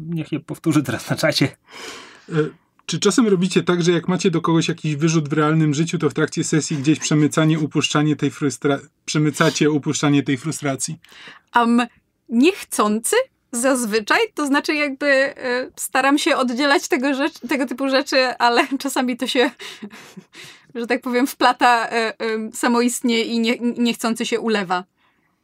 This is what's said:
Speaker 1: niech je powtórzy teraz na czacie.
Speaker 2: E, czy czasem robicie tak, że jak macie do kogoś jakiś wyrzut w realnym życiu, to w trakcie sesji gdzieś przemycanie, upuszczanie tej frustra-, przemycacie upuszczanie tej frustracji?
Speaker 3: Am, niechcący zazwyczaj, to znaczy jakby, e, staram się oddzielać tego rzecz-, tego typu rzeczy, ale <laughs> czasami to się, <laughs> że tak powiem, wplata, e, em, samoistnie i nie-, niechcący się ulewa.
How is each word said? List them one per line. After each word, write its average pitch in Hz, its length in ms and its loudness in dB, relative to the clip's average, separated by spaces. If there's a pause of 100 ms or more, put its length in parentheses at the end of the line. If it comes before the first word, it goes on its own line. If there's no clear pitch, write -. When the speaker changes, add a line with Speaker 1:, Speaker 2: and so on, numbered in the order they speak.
Speaker 1:
niech 165 240 -8
je 151 80 -4
powtórzy 151 420 0
teraz - 280 -6
na 139 60 -2
czacie. 147 320 0 (800)
Speaker 2:
E, - 40 -14 (540)
czy 160 140 -4
czasem 214 280 4
robicie 185 340 2
tak, 175 200 0
że 175 100 4
jak 165 160 -2
macie 180 220 2
do 160 100 0
kogoś 165 280 2
jakiś 156 280 -4
wyrzut 156 320 2
w 139 40 -6
realnym 156 420 2
życiu, 165 240 -2
to 135 120 0
w - 40 -10
trakcie 156 300 -2
sesji 156 320 0
gdzieś 139 220 2
przemycanie, 156 600 2
upuszczanie 151 580 0
tej 139 140 0
frustra-, 139 480 -2 (260)
przemycacie 151 680 2
upuszczanie 143 520 0
tej 135 140 0
frustracji? 143 640 -6 (540)
Speaker 3:
Am, 240 300 4 (460)
niechcący 233 880 0 (360)
zazwyczaj, 247 680 0 (140)
to 294 120 -4
znaczy 285 280 0
jakby, 294 320 -2
e, 262 720 0
staram 269 420 0
się 285 180 2
oddzielać 269 520 2
tego 277 260 0
rzecz-, 277 340 -4
tego 277 180 -2
typu 269 220 -4
rzeczy, 269 300 0 (200)
ale 240 240 4 (100)
<laughs> 269 60 -2
czasami 254 380 -2
to 254 100 -6
się, 247 240 2 (640)
<laughs> - 600 -20
że 233 120 -6
tak 247 140 0
powiem, 247 260 0
wplata, 247 640 2
e, 226 280 -2
em, 220 340 -6
samoistnie 240 720 0
i 233 160 -2
nie-, 226 200 0
niechcący 233 640 -2
się 233 140 -2
ulewa. 185 440 -2 (600)